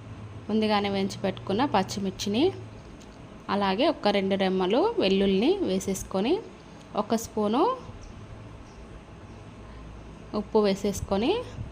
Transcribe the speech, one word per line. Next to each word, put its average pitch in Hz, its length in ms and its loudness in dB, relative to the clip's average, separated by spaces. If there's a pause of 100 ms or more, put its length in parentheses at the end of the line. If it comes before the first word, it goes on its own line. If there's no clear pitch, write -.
(480)
ముందుగానే 214 480 2
వేయించి 196 280 0
పెట్టుకున్న 196 380 0 (140)
పచ్చిమిర్చిని, 196 680 0 (1120)
అలాగే 202 380 2
ఒక - 140 0 (100)
రెండు 190 260 2
రెమ్మలు 185 380 4 (220)
వెల్లుల్లిని 196 480 6 (180)
వేసేసుకొని 190 640 0 (680)
ఒక 208 140 0 (100)
స్పూను 214 360 2 (2750)
ఉప్పు 208 280 2
వేసేసుకొని 202 640 0 (400)